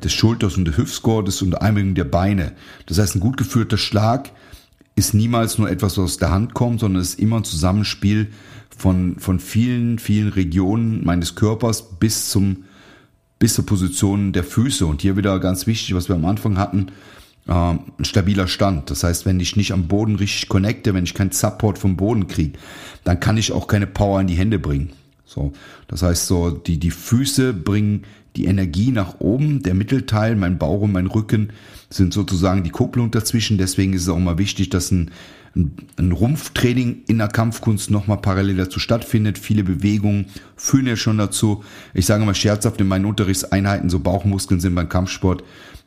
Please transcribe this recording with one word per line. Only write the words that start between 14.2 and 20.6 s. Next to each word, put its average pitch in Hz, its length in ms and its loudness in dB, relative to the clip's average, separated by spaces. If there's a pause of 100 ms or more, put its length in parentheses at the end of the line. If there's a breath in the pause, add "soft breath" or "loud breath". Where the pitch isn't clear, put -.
der 90 100 0
Füße. 110 420 0
Und 73 160 -2
hier 95 160 2
wieder 95 220 2
ganz 92 280 -2
wichtig, 110 280 -2
was 87 140 -2
wir 92 60 2
am 80 100 0
Anfang 107 320 0
hatten, 98 300 -2 (600 loud breath)
ähm, 87 320 2 (180)
ein - 80 -4
stabiler 95 420 0
Stand. 92 420 -2
Das 73 140 -4
heißt, 85 220 0
wenn 92 140 2
ich 87 160 -2
nicht 101 180 0
am 92 140 0
Boden 104 280 0
richtig 101 340 -4
connecte, 101 440 0